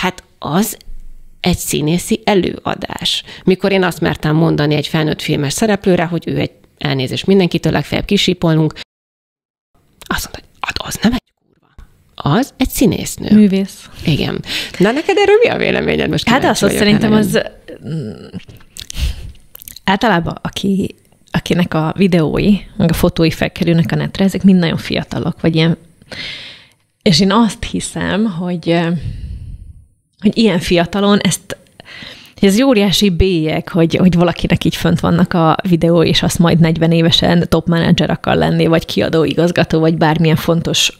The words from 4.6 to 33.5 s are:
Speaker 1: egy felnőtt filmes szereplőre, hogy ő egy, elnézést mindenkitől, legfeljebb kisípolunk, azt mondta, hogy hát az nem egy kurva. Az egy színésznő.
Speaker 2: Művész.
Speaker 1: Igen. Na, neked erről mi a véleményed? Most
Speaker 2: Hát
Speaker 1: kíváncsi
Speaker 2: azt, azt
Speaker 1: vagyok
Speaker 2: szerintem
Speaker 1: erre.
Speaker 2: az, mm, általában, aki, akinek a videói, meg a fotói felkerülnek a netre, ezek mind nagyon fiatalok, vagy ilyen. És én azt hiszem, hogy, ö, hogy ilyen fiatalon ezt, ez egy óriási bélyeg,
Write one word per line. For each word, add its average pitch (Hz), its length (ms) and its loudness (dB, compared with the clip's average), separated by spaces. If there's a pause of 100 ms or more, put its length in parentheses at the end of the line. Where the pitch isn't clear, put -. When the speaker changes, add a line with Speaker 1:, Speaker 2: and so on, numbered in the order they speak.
Speaker 1:
egy 143 120 -2
felnőtt 151 360 -4
filmes 147 300 -2
szereplőre, 196 520 0
hogy 165 240 -6
ő 139 100 -4
egy, 165 120 -4 (280)
elnézést 131 480 -4
mindenkitől, 180 460 2
legfeljebb - 340 -4
kisípolunk, 165 680 0 (1300)
azt - 260 -6
mondta, - 80 -16
hogy - 80 -20 (120)
hát - 180 -8
az - 240 -10
nem - 100 2
egy - 260 -8
kurva. - 360 -20 (640)
Az 277 180 -2
egy 262 120 0
színésznő. - 680 0
Speaker 2:
Művész. 196 520 2 (160)
Speaker 1:
Igen. - 400 -2 (340)
Na, 196 120 2
neked 330 260 -2
erről 403 260 4
mi 466 60 4
a - 80 2
véleményed? 156 540 0
Most - 180 -4
Speaker 2:
Hát 240 120 4
Speaker 1:
kíváncsi - 220 0
Speaker 2:
azt, 202 100 2
azt - 80 -2
Speaker 1:
vagyok 202 60 2 (140)
Speaker 2:
szerintem 220 120 2
Speaker 1:
erre. 214 80 4
Speaker 2:
az, 196 220 0 (460)
mm, 127 380 -10 (1600)
általában, 190 580 0
aki, 196 520 -4 (360)
akinek - 440 -2
a 160 220 0
videói, 175 580 2 (220)
meg 165 140 2
a 165 40 2
fotói 170 360 2
felkerülnek - 640 0
a 151 40 0
netre, 147 280 -2
ezek 190 180 0
mind 190 160 6
nagyon 165 180 0
fiatalok, - 640 -6
vagy 165 140 0
ilyen. 165 220 2 (1300)
És 185 180 2
én 196 120 2
azt 226 320 2
hiszem, 175 600 -4
hogy, 180 460 -4
ö, 170 180 0 (1300)
hogy - 180 0
ilyen 202 200 2
fiatalon 196 600 0
ezt, - 380 -4 (840)
ez 196 140 4
egy 226 80 2
óriási 208 480 2
bélyeg, 160 580 0